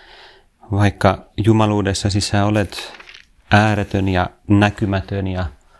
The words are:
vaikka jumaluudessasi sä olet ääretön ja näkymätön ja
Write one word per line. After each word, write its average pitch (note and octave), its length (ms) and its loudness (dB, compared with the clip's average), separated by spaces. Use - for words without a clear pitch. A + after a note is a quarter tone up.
vaikka G2 580 0
jumaluudessasi G#2 760 0
sä G2+ 240 -2
olet G#2 480 -4
ääretön G2+ 580 2
ja F2+ 220 0
näkymätön G2+ 760 0
ja F2+ 200 -4